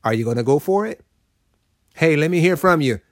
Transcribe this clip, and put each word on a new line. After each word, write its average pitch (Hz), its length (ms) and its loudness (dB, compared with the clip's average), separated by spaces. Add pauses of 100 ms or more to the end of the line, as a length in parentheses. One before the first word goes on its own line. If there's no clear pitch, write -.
Are 110 100 -2
you 113 120 -2
gonna 117 180 -2
go 135 160 2
for 196 260 -2
it? - 200 -12 (880)
Hey, 160 220 2
let 156 140 0
me 175 100 0
hear 175 160 2
from 175 240 2
you. 123 180 0 (140)